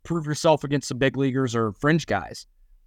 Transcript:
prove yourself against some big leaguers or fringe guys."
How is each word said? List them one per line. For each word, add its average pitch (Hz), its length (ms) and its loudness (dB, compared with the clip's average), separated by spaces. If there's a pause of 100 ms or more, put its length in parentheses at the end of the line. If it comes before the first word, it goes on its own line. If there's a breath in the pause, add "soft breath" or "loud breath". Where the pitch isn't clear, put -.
prove 165 240 -4
yourself 151 360 2
against 143 240 -2
some 127 120 -6
big 131 180 2
leaguers 131 380 0
or 113 180 0
fringe 151 320 2
guys." 85 400 -6 (420)